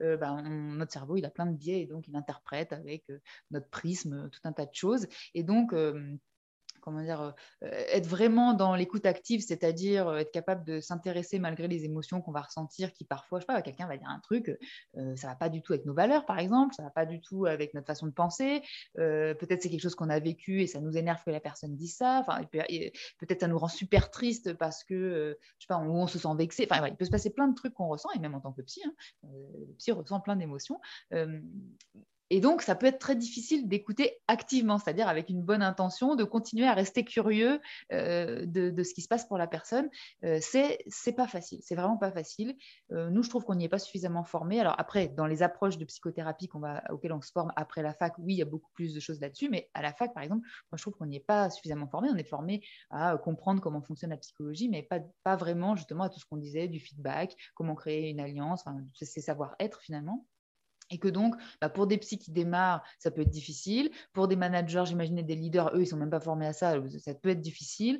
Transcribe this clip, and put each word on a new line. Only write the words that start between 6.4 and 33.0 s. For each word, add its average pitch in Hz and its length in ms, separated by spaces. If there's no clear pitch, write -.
comment 156 200
dire, 160 180
euh, 147 120
être 180 160
vraiment 226 480
dans 190 220
l'écoute 185 300
active, 202 340
c'est-à-dire, 180 680
euh, 156 120
être 151 120
capable 175 340
de 156 140
s'intéresser 175 600
malgré 165 260
les 170 180
émotions 156 360
qu'on 175 100
va 147 120
ressentir, 160 500
qui - 120
parfois, - 360
je - 20
sais - 40
pas, 247 140
quelqu'un 160 280
va 139 80
dire 135 120
un 143 120
truc, - 360
euh, 131 200
ça 131 100
va 131 80
pas - 140
du 160 140
tout - 100
avec 143 120
nos 143 100
valeurs, 254 320
par 190 120
exemple, 247 380
ça 156 80
va 143 60
pas 160 140
du 165 160
tout 190 260
avec 151 280
notre 143 140
façon 156 180
de 151 60
penser, 262 500
euh, 156 340
peut-être 180 300
c'est 180 40
quelque 160 140
chose 175 140
qu'on 160 140
a 151 100
vécu 165 420
et 175 60
ça 147 120
nous 156 160
énerve 165 280
que 170 80
la 151 80
personne 147 340
dise 165 220
ça, 254 240
enfin, 254 200
il 156 60
peut, 156 220
il, - 240
peut-être 180 220
ça 175 80
nous 165 100
rend 165 80
super 185 460
triste 226 420
parce 160 300
que, 190 100
euh, 170 400
je - 60
sais - 40
pas, 180 100
on, 165 240
on 180 40
se 175 140
sent 170 80
vexé, 165 320
enfin, 175 80
voilà, 147 160
il - 20
peut 185 80
se 180 60
passer 208 200
plein 277 180
de 254 80
trucs 254 180
qu'on 180 140
ressent, 156 260
et 233 60
même 147 160
en 135 40
tant 135 120
que 131 100
psy, 135 240
hein, 311 80
euh, 151 40
le 143 80
psy - 160
ressent 190 300
plein 202 160
d'émotions, 170 440
euh, 160 260
et 190 120
donc, 294 220
ça 190 120
peut 247 120
être 262 120
très - 160